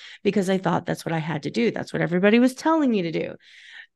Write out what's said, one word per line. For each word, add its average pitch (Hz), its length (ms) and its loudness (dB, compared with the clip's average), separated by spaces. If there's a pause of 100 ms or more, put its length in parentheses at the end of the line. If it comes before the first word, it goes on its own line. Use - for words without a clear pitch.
(240)
because 196 260 0
I 190 80 2
thought 175 300 -2
that's 160 180 -6
what 160 80 -4
I 165 60 -2
had 156 240 -4
to 147 80 -6
do. 226 180 0
That's - 240 -6
what 160 80 -2
everybody 180 380 4
was 254 160 4
telling 320 340 2
me 208 140 2
to 165 80 -4
do. - 240 -6 (600)